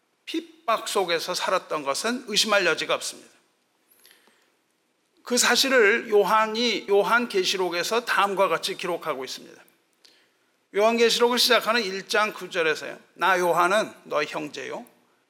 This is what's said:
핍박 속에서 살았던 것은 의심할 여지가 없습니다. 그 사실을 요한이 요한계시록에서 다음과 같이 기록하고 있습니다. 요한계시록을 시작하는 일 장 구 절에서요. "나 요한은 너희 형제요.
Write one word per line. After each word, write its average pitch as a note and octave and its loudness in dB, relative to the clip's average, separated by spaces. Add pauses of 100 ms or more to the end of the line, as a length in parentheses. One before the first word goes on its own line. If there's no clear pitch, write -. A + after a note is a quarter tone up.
(240)
핍박 - -6
속에서 F3 -2
살았던 E3+ -2
것은 G#3 -4
의심할 G3+ 2
여지가 D#3 0
없습니다. - -8 (1900)
그 A#3+ -2
사실을 A#3+ 2
요한이 G#3+ 2
요한계시록에서 G3 0
다음과 G3 0
같이 D#3+ -4
기록하고 D#3 -6
있습니다. - -16 (1120)
요한계시록을 A#3 4
시작하는 A3 2
일 F#3+ -6
장 G#3+ 0
구 F#3 -14
절에서요. D#3 -2 (160)
"나 F3+ 2
요한은 F3 2 (120)
너희 D3 -2
형제요. D3 -10 (460)